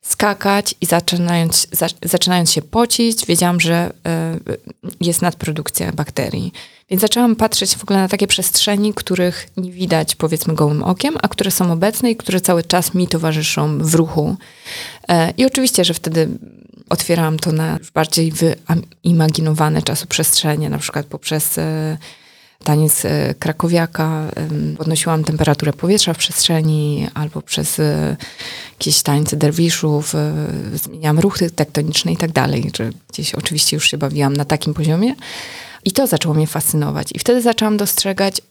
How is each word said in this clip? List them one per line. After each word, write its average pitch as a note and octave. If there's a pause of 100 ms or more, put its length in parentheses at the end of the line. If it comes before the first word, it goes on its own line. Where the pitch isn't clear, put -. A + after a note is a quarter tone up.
Skakać G3+
i F3
zaczynając, E3+
za-, - (160)
zaczynając F3
się D3+
pocić, A#3
wiedziałam, F3
że, E3+ (160)
e, E3 (640)
jest F3
nadprodukcja E3
bakterii. - (360)
Więc F#3+
zaczęłam A3+
patrzeć A3
w -
ogóle G3
na F#3+
takie G3
przestrzeni, G#3
których F3+ (100)
nie F3+
widać, F3
powiedzmy, D#3+
gołym D3+
okiem, C4+
a -
które -
są F3+
obecne G#3+
i A3+
które F#3
cały E3+
czas F3
mi F3+
towarzyszą D#3
w D#3
ruchu. D#3+ (720)
E, E3
i B3+
oczywiście, C4
że E3+
wtedy D#3+ (600)
otwierałam E3
to E3+
na D#3+
już -
bardziej D#3+
wyimaginowane D#3+
czasoprzestrzenie, D#3
na D3
przykład D3
poprzez, D3+
e, D#3 (680)
taniec, D3+
e, D3
krakowiaka, D#3+
em, D3+
podnosiłam D#3+
temperaturę D3+
powietrza F3+
w -
przestrzeni D3+
albo D3+
przez, -
e, D3+ (540)
jakieś -
tańce D3
derwiszów, D#3
e, D3+ (400)
zmieniałam D#3
ruchy F3+
tektoniczne D#3
i E3+
tak E3+
dalej, C#3
że A2+ (200)
gdzieś -
oczywiście D3+
już -
się D#3
bawiłam C#3+
na D3
takim D3+
poziomie. E3 (720)
I F#3
to C4+
zaczęło D#3
mnie D#3
fascynować. D3
I -
wtedy A#3+
zaczęłam A3+
dostrzegać G3